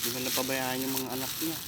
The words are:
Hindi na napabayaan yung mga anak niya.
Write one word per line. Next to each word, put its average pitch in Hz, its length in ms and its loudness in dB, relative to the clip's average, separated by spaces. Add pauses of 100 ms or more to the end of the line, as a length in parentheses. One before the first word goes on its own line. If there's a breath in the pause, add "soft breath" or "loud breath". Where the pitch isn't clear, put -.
Hindi 120 40 2
na 127 200 -2
napabayaan 131 560 2
yung 135 120 0
mga 131 160 -2
anak 131 180 -2 (100)
niya. 160 160 0 (100)